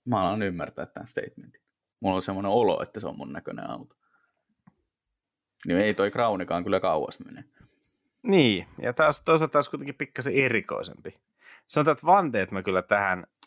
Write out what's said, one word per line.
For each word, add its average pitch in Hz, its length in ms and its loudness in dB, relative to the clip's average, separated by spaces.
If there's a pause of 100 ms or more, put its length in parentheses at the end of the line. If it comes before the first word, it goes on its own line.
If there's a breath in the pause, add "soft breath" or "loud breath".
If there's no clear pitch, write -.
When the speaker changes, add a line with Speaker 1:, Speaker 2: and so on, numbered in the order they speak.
Speaker 1:
mä 117 160 0
alan 98 220 0
ymmärtää 87 440 -6
tämän - 200 -14
statementin. - 560 -12 (380)
Mulla 95 160 0
on 95 60 -2
semmoinen 98 300 -2
olo, 104 300 4
että - 180 -10
se 87 60 -8
on - 100 -8
mun - 160 -12
näköinen - 380 -10
auto. - 260 -14 (1700)
Niin 85 120 0
ei 104 160 2
toi 101 160 2
Crownikaan 92 540 -2
kyllä 98 160 0
kauas 80 400 -2
mene. - 240 -18 (800 loud breath)
Speaker 2:
Niin, 123 440 4 (120)
ja 120 140 -4
taas, 151 280 2
toisaalta 160 320 2
taas 143 160 2
kuitenkin 139 260 -10
pikkasen 135 400 -6
erikoisempi. - 840 -2 (460 soft breath)
Sanotaan, 151 260 2
että 156 140 -6
vanteet 151 440 4
mä 98 120 -4
kyllä 92 200 0
tähän 95 440 0 (200)